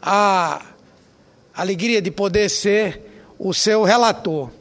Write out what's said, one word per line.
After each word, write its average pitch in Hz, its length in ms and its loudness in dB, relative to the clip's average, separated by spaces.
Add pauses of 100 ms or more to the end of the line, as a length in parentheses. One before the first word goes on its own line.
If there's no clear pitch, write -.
a 185 600 0 (920)
alegria 196 460 -2
de 185 100 -4
poder 202 380 0
ser - 760 -4 (140)
o 190 140 -4
seu 214 300 2
relator. 196 680 2 (100)